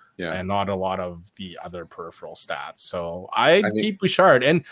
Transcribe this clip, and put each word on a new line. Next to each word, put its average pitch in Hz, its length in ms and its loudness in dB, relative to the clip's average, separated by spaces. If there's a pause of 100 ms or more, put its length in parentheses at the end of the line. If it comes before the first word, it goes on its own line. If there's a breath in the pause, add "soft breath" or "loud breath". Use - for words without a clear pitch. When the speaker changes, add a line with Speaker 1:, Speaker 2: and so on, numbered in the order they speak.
(160 soft breath)
Speaker 1:
Yeah. 87 160 -6
Speaker 2:
and 92 160 -6
not 98 220 0
a 101 40 0
lot 92 260 -2
of 87 360 -10
the 90 260 -14
other 87 220 -12
peripheral 82 500 -16
stats. 73 440 -8
So 87 560 -6
I'd 160 300 6
Speaker 1:
I 208 60 0
think 214 120 0
Speaker 2:
keep 208 180 -2
Bouchard. 175 420 6
And 156 300 4